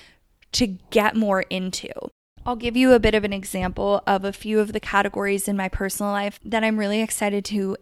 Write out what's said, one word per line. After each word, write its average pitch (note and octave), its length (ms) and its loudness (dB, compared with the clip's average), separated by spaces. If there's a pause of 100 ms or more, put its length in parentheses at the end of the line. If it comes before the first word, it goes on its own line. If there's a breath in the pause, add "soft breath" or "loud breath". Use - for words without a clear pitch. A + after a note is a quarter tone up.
(520 loud breath)
to B3 160 0
get G#3 480 0
more G3+ 340 2
into. F#3 400 -6 (580)
I'll B3 60 -4
give A#3 220 -4
you B3+ 160 8
a A#3+ 80 10
bit G#3+ 160 2
of G#3 80 2
an G3+ 80 -2
example G3 720 -2
of F#3+ 180 2
a G3 80 -4
few G#3+ 280 0
of G#3+ 120 -2
the G#3+ 60 -6
categories G3+ 720 -2
in G3+ 80 0
my F#3+ 120 -2
personal G3+ 440 -4
life G3+ 320 -4
that A3 180 -2
I'm A3 160 0
really G#3 240 0
excited G3+ 440 -2
to G3 360 -4